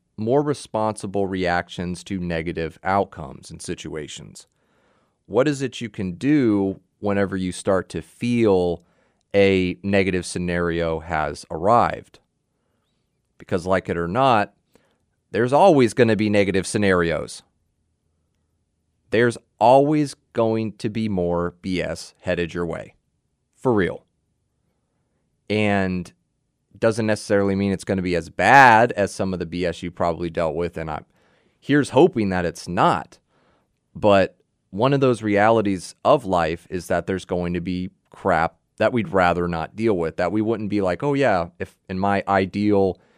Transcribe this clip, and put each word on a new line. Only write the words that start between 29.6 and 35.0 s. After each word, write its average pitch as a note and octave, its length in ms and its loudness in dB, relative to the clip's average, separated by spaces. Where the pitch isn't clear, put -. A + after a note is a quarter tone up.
S E2+ 160 -6
you F2+ 80 -8
probably E2+ 400 -4
dealt E2 240 -2
with, E2+ 240 -6
and D#2+ 120 -6
I, - 120 -8
here's C#3 300 0
hoping B2 400 4
that F2+ 160 -2
it's - 200 -8
not. G2+ 520 -2
But G2+ 420 2
one A#2+ 220 0
of C#3 80 2